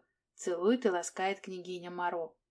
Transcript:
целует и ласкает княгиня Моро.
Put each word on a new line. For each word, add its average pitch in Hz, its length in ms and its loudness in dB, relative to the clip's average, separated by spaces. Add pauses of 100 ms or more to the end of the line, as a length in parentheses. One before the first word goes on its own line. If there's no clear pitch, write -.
(340)
целует 190 520 2
и 214 40 4
ласкает 190 520 0
княгиня 180 500 -8
Моро. 175 420 -2 (180)